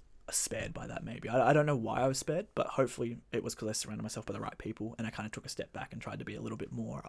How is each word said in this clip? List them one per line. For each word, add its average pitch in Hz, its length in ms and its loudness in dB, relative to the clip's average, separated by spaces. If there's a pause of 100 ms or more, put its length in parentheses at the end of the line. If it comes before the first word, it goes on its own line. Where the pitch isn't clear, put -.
(300)
spared - 440 0
by - 140 -6
that - 160 -6
maybe. - 260 -6
I, 120 200 8
I 147 40 10
don't 151 120 8
know 147 100 4
why 110 260 2
I 131 60 6
was 135 100 4
spared, 170 360 -2
but - 140 2
hopefully 120 500 2 (140)
it 117 120 0
was 110 120 -4
'cause 110 140 -4
I - 20 -2
surrounded 110 320 -4
myself 107 220 -6
by - 80 -4
the 104 80 -4
right - 160 -4
people 110 400 -4
and 113 100 -2
I - 20 -2
kinda 107 220 -6
took - 140 -10
a - 40 -10
step - 240 -6
back - 200 -8
and 113 80 -8
tried - 180 -6
to - 60 -6
be - 100 -6
a - 60 -8
little - 160 -4
bit - 140 -6
more, 117 380 -4